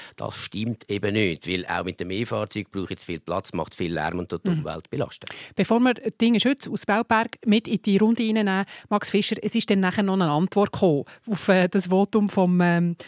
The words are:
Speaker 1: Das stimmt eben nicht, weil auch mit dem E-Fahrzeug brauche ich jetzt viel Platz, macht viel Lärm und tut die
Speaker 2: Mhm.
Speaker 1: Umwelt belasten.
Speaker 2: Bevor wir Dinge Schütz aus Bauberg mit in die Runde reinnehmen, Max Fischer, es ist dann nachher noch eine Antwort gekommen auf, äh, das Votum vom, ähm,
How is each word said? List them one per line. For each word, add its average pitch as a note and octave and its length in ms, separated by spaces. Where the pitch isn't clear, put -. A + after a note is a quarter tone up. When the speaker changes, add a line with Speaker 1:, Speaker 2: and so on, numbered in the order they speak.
Speaker 1:
Das - 180
stimmt G#2+ 540
eben G2+ 240
nicht, F#2+ 340
weil F2+ 200
auch F2 180
mit F2+ 140
dem F2+ 100
E-Fahrzeug G#2+ 640
brauche F#2+ 140
ich - 60
jetzt F2 140
viel E2 140
Platz, F2+ 340
macht E2+ 220
viel E2+ 180
Lärm D#2+ 260
und F2 100
tut E2+ 160
die F#3 40
Speaker 2:
Mhm. D#3+ 100
Speaker 1:
Umwelt D#2+ 300
belasten. - 380
Speaker 2:
Bevor A3 240
wir B3 140
Dinge A3+ 460
Schütz C4+ 280
aus A3+ 180
Bauberg A3+ 600
mit A3 220
in - 160
die G3 140
Runde A3 260
reinnehmen, G3+ 420
Max - 220
Fischer, G#3 300
es - 120
ist A3+ 160
dann G3 120
nachher F#3 220
noch F#3+ 120
eine F3 140
Antwort F#3 440
gekommen D3+ 320
auf, - 180
äh, F3+ 220
das F#3 180
Votum G3+ 400
vom, F3+ 320
ähm, F3 360